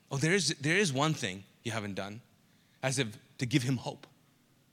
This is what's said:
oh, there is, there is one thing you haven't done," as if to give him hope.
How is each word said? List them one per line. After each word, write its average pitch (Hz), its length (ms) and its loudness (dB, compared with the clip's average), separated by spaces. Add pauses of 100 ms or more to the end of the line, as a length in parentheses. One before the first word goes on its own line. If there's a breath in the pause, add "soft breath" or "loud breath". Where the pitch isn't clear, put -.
(120)
oh, 139 60 -2
there 156 160 4
is, 170 280 2
there 160 160 4
is 190 160 2
one 147 200 2
thing 101 300 -4 (200)
you 117 80 -4
haven't 104 240 -4
done," 101 260 -8 (600 soft breath)
as 131 180 0
if 127 80 0 (320)
to 131 60 0
give 123 180 2
him 131 140 2
hope. - 300 -10 (640)